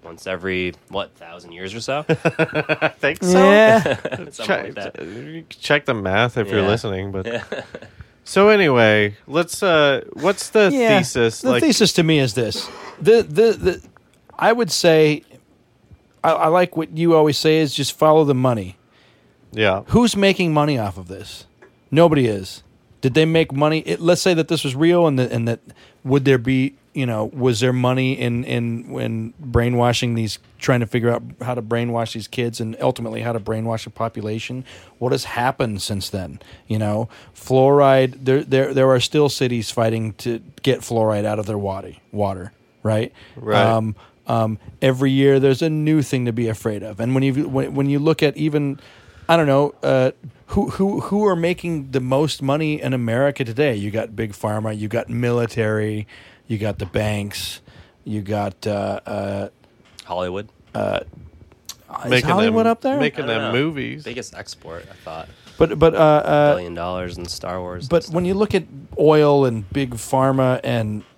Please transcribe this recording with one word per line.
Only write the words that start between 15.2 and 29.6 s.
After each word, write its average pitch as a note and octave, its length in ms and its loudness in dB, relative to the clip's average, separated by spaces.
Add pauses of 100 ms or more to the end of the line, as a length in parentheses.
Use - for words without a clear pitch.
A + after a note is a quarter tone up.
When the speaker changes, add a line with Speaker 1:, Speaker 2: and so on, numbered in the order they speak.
Speaker 3:
I, E3 80 4
I D#3+ 160 2
like F3 300 2
what D#3+ 200 -6
you E3+ 160 4
always D3+ 240 6
say D#3 200 4
is D3+ 180 0
just C#3 220 -4
follow D#3 260 6
the C#3+ 120 2
money. A#2 420 -2 (720)
Speaker 2:
Yeah. G2+ 360 0
Speaker 3:
Who's A#3 280 4
making F#3+ 380 2
money D3 240 2
off G2 200 -4
of F2+ 120 -16
this? F#2 360 -16 (460)
Nobody D3+ 360 6
is. G2+ 360 -6 (380)
Did B2+ 140 0
they D#3+ 100 4
make D#3+ 260 2
money? D3+ 280 0
It, E3+ 200 -4
let's E3+ 220 2
say F#3 120 2
that D#3+ 140 0
this D#3+ 160 -2
was C3 140 -4
real E3+ 300 4
and C#3 120 0
that, B2 120 0
and A#2 140 -2
that A#2 140 -4 (460)
would C3+ 180 2
there C3+ 140 4
be, C3 380 0 (180)
you C#3 120 -4
know, A2 280 -4
was B2 260 0
there B2+ 140 2
money B2+ 400 0
in, A#2+ 320 -4
in, A#2+ 520 -6
in A2+ 400 -6
brainwashing A#2+ 760 0